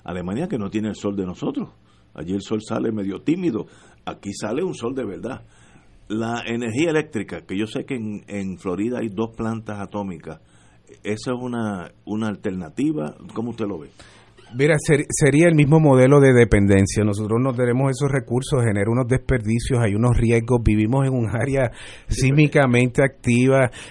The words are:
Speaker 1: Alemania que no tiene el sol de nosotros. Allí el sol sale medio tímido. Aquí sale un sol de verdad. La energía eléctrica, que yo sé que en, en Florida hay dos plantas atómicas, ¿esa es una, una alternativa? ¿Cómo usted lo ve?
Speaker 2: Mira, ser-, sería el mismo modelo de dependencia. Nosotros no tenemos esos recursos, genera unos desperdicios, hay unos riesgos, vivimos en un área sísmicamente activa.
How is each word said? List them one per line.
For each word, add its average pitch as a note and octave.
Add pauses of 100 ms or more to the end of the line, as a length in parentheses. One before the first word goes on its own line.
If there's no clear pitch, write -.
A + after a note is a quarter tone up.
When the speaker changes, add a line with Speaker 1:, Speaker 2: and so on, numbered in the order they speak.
Speaker 1:
Alemania F#2
que D3+
no G2
tiene G#2+
el G2+
sol G2+
de F#2+
nosotros. F3 (440)
Allí F2
el G2+
sol G#2+
sale A#2
medio G2
tímido. E3 (380)
Aquí G2
sale A#2
un F3
sol B2
de C3
verdad. G2+ (680)
La A2+
energía A#2+
eléctrica, A#2
que F#2+
yo G#2+
sé -
que C#3
en, G#2+
en G2
Florida G#2
hay A2+
dos A2+
plantas A2+
atómicas, F#2 (640)
¿esa G#2+
es B2
una, A2 (120)
una A2
alternativa? G#2+ (180)
¿Cómo A#2
usted A2+
lo F#2+
ve? C#2+ (640)
Speaker 2:
Mira, D3 (100)
ser-, D3
sería D3
el E3
mismo D3
modelo C3+
de C3+
dependencia. G2+
Nosotros G#2+
no C3+
tenemos B2+
esos C3
recursos, C3
genera G#2
unos B2
desperdicios, A#2+
hay G2+
unos A#2
riesgos, A#2
vivimos A2
en C3
un A#2
área C3 (380)
sísmicamente C3+
activa. C3 (200)